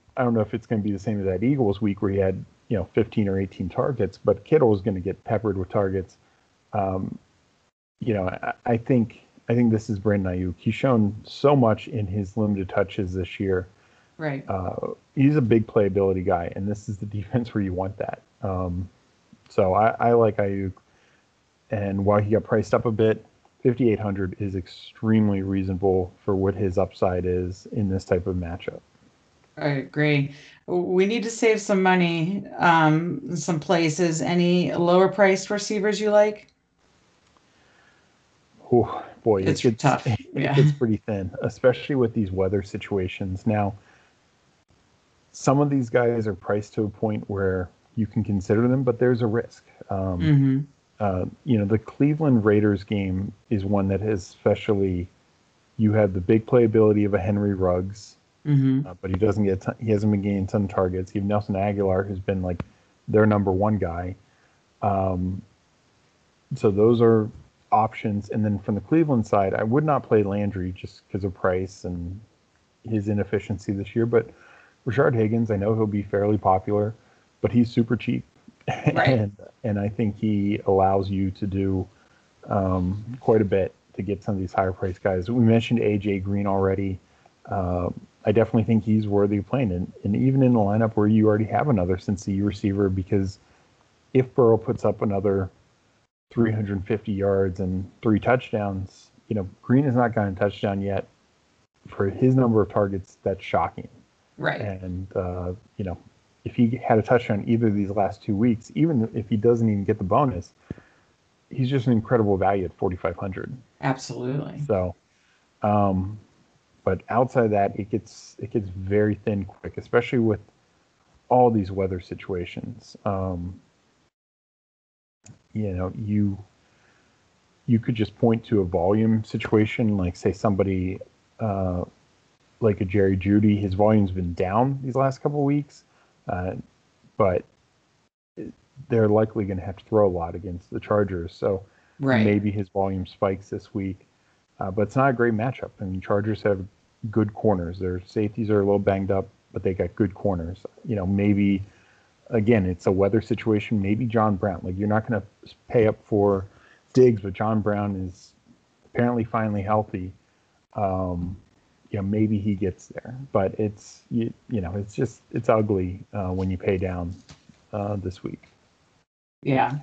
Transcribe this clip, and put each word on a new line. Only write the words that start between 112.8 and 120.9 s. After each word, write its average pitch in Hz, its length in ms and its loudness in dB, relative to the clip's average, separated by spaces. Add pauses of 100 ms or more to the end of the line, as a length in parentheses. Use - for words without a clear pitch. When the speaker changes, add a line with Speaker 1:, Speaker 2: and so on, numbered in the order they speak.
Speaker 1:
hundred. 98 340 -8 (300)
Speaker 2:
Absolutely. 131 840 -6
Speaker 1:
So, 92 280 -2 (680)
um, 101 560 0 (640)
but 95 240 -2
outside 120 420 2
that, 101 280 0
it 98 120 -8
gets, - 500 -8
it - 100 -10
gets 101 180 -4
very 101 460 0
thin 101 300 -4
quick, - 320 -14
especially 123 440 0
with 107 200 2 (880)